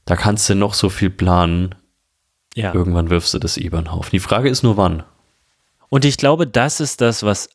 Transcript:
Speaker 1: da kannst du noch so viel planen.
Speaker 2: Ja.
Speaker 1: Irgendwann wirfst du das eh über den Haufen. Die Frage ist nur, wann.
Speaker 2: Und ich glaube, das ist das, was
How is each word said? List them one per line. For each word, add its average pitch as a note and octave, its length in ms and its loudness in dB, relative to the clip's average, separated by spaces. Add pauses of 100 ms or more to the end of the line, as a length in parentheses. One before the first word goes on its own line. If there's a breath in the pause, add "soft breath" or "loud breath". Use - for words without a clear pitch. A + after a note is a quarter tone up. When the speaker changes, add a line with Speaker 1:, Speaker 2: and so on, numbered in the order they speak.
Speaker 1:
da F2+ 100 0
kannst G#2+ 320 0
du G2+ 60 2
noch G2+ 180 0
so - 160 0
viel F#2+ 220 -2
planen. F2+ 640 0 (800)
Speaker 2:
Ja. G2+ 200 -4
Speaker 1:
Irgendwann F2 340 0
wirfst E2+ 260 0
du - 40 -2
das - 180 -4
eh - 100 -6
über E2 140 -2
den D#2+ 120 -6
Haufen. E2+ 180 -6
Die F#2+ 80 0
Frage A2 300 0
ist - 160 -2
nur, A2 120 4
wann. F2+ 280 0 (880)
Speaker 2:
Und C3+ 140 2
ich C#3 120 2
glaube, D#3 280 2
das B2+ 360 0
ist C#3+ 200 -4
das, A#2 220 0
was G#2 320 -2